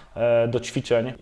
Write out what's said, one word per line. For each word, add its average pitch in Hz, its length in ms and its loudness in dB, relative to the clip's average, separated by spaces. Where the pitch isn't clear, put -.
e, 117 340 2
do 117 120 0
ćwiczeń, 123 600 -2